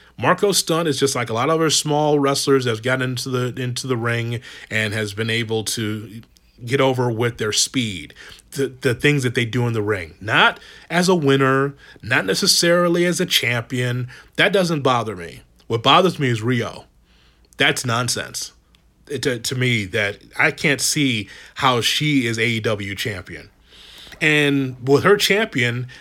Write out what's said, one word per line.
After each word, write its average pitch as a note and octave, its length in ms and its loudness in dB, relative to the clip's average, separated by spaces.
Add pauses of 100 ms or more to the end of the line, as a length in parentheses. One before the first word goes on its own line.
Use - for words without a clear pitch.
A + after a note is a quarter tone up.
(200)
Marco F3+ 320 2
Stunt E3+ 360 0
is C3 120 0
just C#3 160 0
like A#2+ 140 -4
a A2+ 40 -4
lot B2 160 0
of D#3+ 60 2
other D#3+ 140 2
small D3 500 2
wrestlers C#3 460 2
that A#2+ 60 -2
have A2 120 -6
gotten B2+ 280 -2
into B2 180 -6
the, B2+ 320 -2
into B2 260 -6
the B2+ 100 -2
ring A#2 440 -4 (280)
and G#2+ 240 -2
has G#2+ 200 -4
been A2+ 160 -4
able A2+ 340 -2
to G#2+ 580 -6 (440)
get C3+ 160 0
over B2+ 300 2
with A2+ 260 -2
their G#2+ 140 -4
speed, G2 640 -4 (380)
the, C3+ 120 -2 (160)
the A#2+ 140 2
things D3 260 2
that B2 140 -2
they A#2+ 100 0
do A#2+ 220 -2
in A#2 60 -2
the A2 100 -2
ring. F2+ 360 -4
Not D3 400 2 (300)
as F3 180 0
a F#3 60 6
winner, C#3 640 2 (260)
not C3+ 240 0
necessarily F3 800 2
as F3+ 160 0
a F3 60 -2
champion. B2 800 -2 (300)
That F#3 140 4
doesn't E3+ 300 2
bother A#2 340 0
me. E2+ 260 -14 (260)
What A2+ 160 -2
bothers E3 340 6
me C3+ 120 0
is A2 120 0
Riho. A2+ 440 -2 (720)
That's C#3+ 280 2
nonsense. A#2 680 -4 (540)
It, C3+ 140 -8
to, B2+ 160 0
to A#2 160 -6
me, B2 320 0
that G2+ 320 -2 (180)
I D3+ 140 2
can't C#3+ 320 -2
see B2 480 0 (240)
how B2+ 260 2
she C#3+ 460 2
is A2+ 140 -2
A A#2 80 2
E A2+ 140 0
W G2+ 340 -4
champion. F2 560 -10 (680)
And C#3 680 0
with C#3 160 6
her G3 120 6
champion, B2+ 720 0 (160)